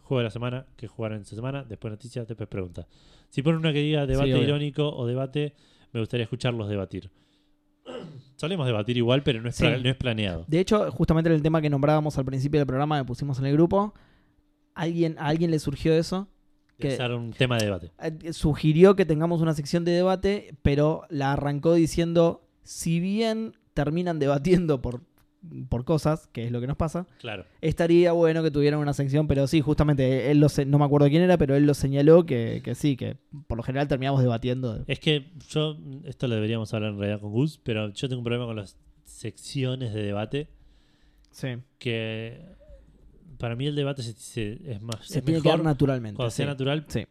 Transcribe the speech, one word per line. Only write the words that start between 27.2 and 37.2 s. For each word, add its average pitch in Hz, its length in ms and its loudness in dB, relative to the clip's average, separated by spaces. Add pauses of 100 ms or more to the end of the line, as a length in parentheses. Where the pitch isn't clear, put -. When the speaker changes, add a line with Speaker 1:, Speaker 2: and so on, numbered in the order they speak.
Speaker 2:
"estaría 170 500 4
bueno 165 320 4
que 160 80 2
tuvieran 147 300 2
una 143 120 0
sección", 143 340 0
pero 139 200 2
sí, 160 140 4
justamente, 135 680 2
él 147 100 6
lo 147 80 8
se-, 143 160 0
no 143 140 4
me 147 60 4
acuerdo 143 220 4
quién 151 140 4
era, 180 160 6
pero 139 180 2
él 147 100 6
lo 143 80 4
señaló 143 520 6
que, 117 360 -4
que 120 140 -6
sí, 139 220 0
que 107 180 -8 (320)
por 117 100 -6
lo 120 60 -8
general 135 240 -2
terminamos 135 340 0
debatiendo. 123 680 -2
Speaker 1:
Es 139 120 -4
que 147 320 -2 (160)
yo, 156 300 -4 (260)
esto 135 240 -6
lo 117 80 0
deberíamos 110 380 -2
hablar 107 180 -4
en 101 80 -8
realidad 101 220 -4